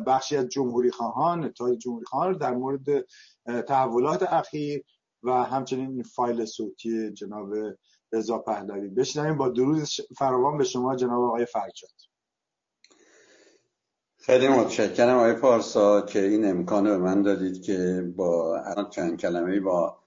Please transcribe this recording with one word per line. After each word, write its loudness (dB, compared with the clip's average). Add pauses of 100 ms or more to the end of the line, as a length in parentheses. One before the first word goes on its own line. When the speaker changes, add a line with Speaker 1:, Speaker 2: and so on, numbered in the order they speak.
Speaker 1:
بخشی 0
از -2
جمهوری 0
خواهان، -2
اتحاد -2
جمهوری -8
خواهان -2
رو -2
در -2
مورد، -2 (400)
اه، -4
تحولات 0
اخیر -2 (400)
و 0
همچنین -4
این -6
فایل -2
صوتی -6
جناب -12 (580)
رضا -2
پهلوی -6
بشنویم. -2
با 0
درود 0
ش-، -6 (160)
فراوان 0
به 0
شما -2
جناب 0
آقای 0
فرجاد. -8 (2250)
Speaker 2:
خیلی 4
متشکرم 4
آقای 6
پارسا 4
که 0
این 4
امکان 2
رو 4
به 0
من 2
دادید 0
که -2
با 0
الان -6
چند -4
کلمه‌ای -2
با 0